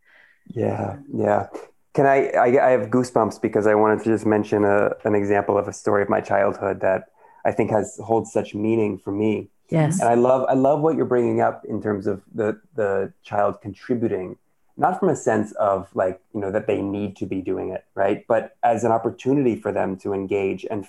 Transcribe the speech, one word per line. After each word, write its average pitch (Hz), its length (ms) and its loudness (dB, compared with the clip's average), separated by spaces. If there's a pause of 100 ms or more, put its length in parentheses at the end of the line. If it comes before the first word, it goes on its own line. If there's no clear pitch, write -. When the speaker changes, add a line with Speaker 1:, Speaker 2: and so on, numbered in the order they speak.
(480)
Speaker 1:
Yeah, 104 500 -4 (160)
yeah. 104 340 0 (460)
Can 143 120 4
I, 135 240 4
I, 123 380 4
I 127 40 6
have 127 180 2
goosebumps 120 520 0
because 110 260 0
I 107 80 6
wanted 107 280 4
to - 20 -10
just 110 200 0
mention 104 400 2
a, 101 260 2 (140)
an 107 100 2
example 101 420 2
of 101 100 0
a - 60 -8
story 104 280 0
of 98 80 -2
my 104 120 2
childhood 98 600 -2
that 95 280 -2 (360)
I - 60 2
think - 200 -2
has, 190 320 -2
holds 113 280 0
such 104 240 -4
meaning 107 420 0
for - 140 -10
me. 107 380 -2 (200)
Speaker 2:
Yes. 160 300 0
Speaker 1:
And 120 100 2
I 117 60 4
love, 127 340 4
I 131 40 0
love 135 280 2
what 160 140 2
you're 127 100 0
bringing 117 360 0
up 113 240 -2
in 104 160 -6
terms 104 240 -4
of 101 160 -4 (120)
the, 107 260 -2 (160)
the 98 380 -2 (100)
child 101 380 -2
contributing, 101 760 -4 (400)
not 175 220 0
from 190 100 2
a 147 60 2
sense 107 380 -2
of, 98 420 0
like, 95 240 -2 (140)
you 110 80 -8
know, 98 100 -4
that 107 160 -4
they 98 140 -2
need 98 360 -6
to - 80 -8
be 95 160 -6
doing 92 280 -6
it, 92 160 -10 (100)
right? 98 320 -2
But 110 360 -2
as 117 200 2
an 117 80 2
opportunity 120 640 0
for - 160 -4
them 95 260 -2
to 101 160 -6
engage 98 560 -2
and, 101 200 -8